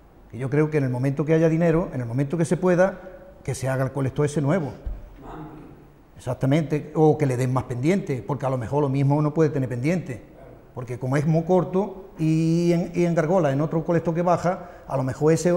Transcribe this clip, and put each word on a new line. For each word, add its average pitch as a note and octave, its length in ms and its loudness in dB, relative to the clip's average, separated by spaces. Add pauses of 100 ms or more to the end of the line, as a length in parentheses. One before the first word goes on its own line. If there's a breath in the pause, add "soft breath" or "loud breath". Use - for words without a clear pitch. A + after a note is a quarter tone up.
(300)
que G#2+ 80 -14
yo C3 120 -6
creo D3+ 200 2
que D3+ 80 0
en C#3 60 2
el C3 60 0
momento C3+ 340 0
que D#3 100 0
haya D#3+ 140 4
dinero, E3 460 2
en B2+ 80 -6
el A#2+ 40 -6
momento C#3 320 -2
que E3 60 2
se E3+ 140 0
pueda, F3+ 420 2 (460)
que C3+ 100 -4
se C3 140 -4
haga C3 160 0
el B2+ 80 -4
colector C3+ 320 -2
ese D#3 160 -2
nuevo". C#3+ 300 0 (1500)
Exactamente, C#3+ 760 -2
o D#3 220 4
que D3 80 0
le B2+ 120 0
den B2+ 160 0
más B2+ 120 -2
pendiente, C#3 600 -2
porque C3+ 200 -6
a B2+ 40 -2
lo C3 80 -2
mejor B2+ 240 -2
lo C#3 80 2
mismo C#3 260 2
uno D3+ 180 0
puede D#3 180 2
tener C3 180 -2
pendiente, B2+ 540 -4 (500)
porque B2 260 -10
como C3 160 -2
es C#3+ 120 0
muy E3 160 2
corto F3+ 720 0
y E3 560 2
en, E3+ 200 0
y F3 120 2
en E3+ 100 2
Gargola, D#3+ 360 2
en C3+ 100 0
otro D#3+ 240 -2
colector E3 300 0
que F3 80 0
baja, F3 480 0 (160 loud breath)
a C3+ 100 -4
lo C#3 60 0
mejor D#3 280 2
ese, E3 260 4